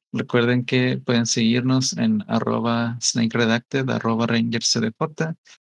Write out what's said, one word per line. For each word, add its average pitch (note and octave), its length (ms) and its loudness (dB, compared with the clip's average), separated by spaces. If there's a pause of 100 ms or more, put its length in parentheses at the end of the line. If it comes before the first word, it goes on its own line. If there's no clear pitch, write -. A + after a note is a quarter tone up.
(120)
recuerden B2 540 2
que B2+ 320 0
pueden A#2+ 300 0
seguirnos B2 680 0
en A2 300 0
arroba A#2 720 -2
snake A2+ 380 0
redacted, A#2+ 520 0
arroba A#2 360 0
ranger A#2 380 -2
C - 160 0
D A2+ 180 -2
J. D#3+ 380 -4 (320)